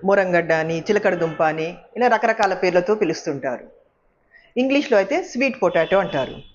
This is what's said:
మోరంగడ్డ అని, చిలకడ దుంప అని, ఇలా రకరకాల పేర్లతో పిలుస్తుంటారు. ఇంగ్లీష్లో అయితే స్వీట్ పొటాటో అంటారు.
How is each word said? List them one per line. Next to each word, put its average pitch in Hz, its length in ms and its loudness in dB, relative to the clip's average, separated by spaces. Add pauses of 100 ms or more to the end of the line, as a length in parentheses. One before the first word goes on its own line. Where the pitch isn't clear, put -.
మోరంగడ్డ 180 480 2
అని, 160 280 0
చిలకడ 202 340 0
దుంప 165 280 -2
అని, 160 340 -2 (200)
ఇలా 240 100 2
రకరకాల 226 480 2
పేర్లతో 180 400 2
పిలుస్తుంటారు. 156 720 -4 (920)
ఇంగ్లీష్లో 262 420 2
అయితే 269 240 0
స్వీట్ 269 400 -2
పొటాటో 175 360 2
అంటారు. 143 360 -2 (200)